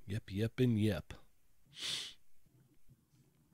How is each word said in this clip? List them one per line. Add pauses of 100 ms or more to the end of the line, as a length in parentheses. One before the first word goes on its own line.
Yep,
yep,
and
yep. (2500)